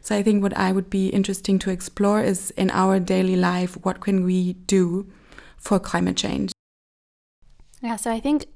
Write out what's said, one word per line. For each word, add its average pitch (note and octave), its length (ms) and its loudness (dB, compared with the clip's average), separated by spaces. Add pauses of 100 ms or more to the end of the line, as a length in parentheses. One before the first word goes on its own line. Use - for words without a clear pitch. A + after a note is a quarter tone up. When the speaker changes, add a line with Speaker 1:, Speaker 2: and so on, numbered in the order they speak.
Speaker 1:
So - 140 -4
I G3+ 80 0
think G#3 180 4
what G3 160 -2
I F#3+ 140 2
would F#3+ 180 -2
be F#3+ 200 0
interesting G3 500 0
to G3 100 -4
explore G3+ 500 0
is G3 320 -2
in F#3 200 0
our F#3+ 280 2
daily F#3 360 0
life, F3+ 480 0
what F#3 180 -4
can F#3+ 220 0
we F3+ 300 0
do F#3 540 0 (500)
for G3 220 0
climate F3+ 380 -2
change? - 340 -4 (1300)
Speaker 2:
Yeah, A#3 140 -4
so A#3 160 -4
I A3+ 80 -2
think C#4+ 260 0 (100)